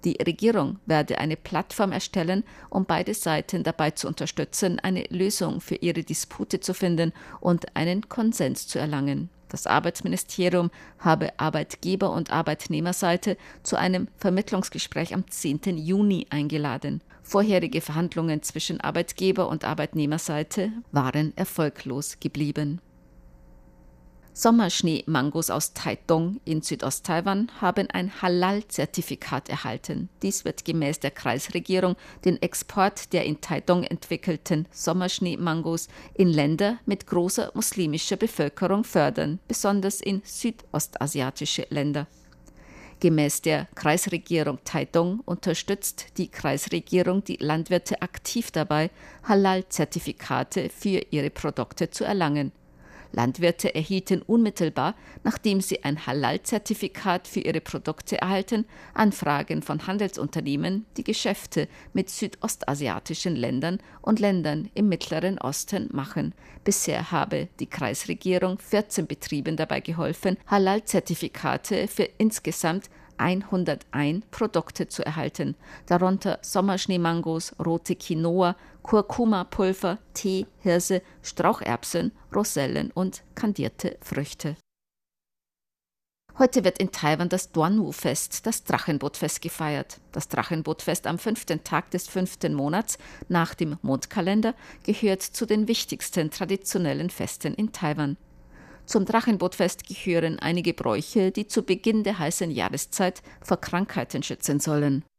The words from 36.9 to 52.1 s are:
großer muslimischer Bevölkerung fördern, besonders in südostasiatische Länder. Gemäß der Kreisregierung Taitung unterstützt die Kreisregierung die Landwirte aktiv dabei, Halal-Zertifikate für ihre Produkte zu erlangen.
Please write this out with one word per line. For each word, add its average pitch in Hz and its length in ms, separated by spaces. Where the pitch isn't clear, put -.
großer 180 480
muslimischer 165 600
Bevölkerung 190 680
fördern, 156 540
besonders 202 540
in 196 200
südostasiatische - 1500
Länder. 143 360
Gemäß 156 400
der 151 340
Kreisregierung 160 880
Taitung 170 560
unterstützt - 880
die 185 100
Kreisregierung 175 960
die - 160
Landwirte 160 640
aktiv - 480
dabei, 156 400
Halal-Zertifikate 185 1500
für 190 320
ihre 147 200
Produkte - 580
zu - 160
erlangen. 147 480